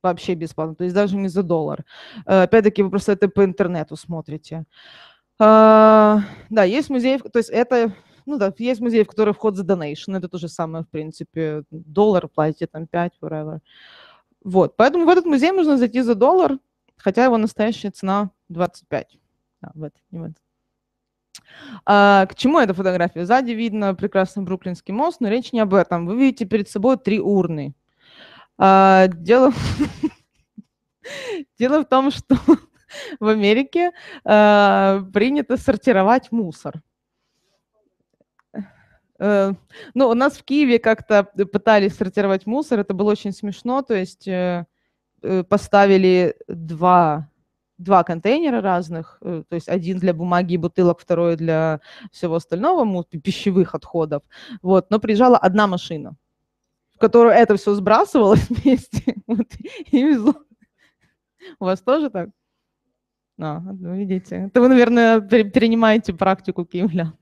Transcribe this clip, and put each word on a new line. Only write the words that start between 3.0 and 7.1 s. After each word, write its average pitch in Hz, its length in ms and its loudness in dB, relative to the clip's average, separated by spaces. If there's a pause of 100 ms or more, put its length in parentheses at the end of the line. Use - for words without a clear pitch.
это 196 160 0
по 196 160 2
интернету 175 520 -4
смотрите. 160 680 -14 (760)
А, 220 800 6 (300)
да, 214 140 2
есть 240 260 -2
музеи, 262 280 0